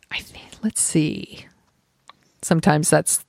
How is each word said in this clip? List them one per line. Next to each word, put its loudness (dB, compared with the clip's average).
I -8
think, -18
let's -4
see. -2
Sometimes 2
that's 2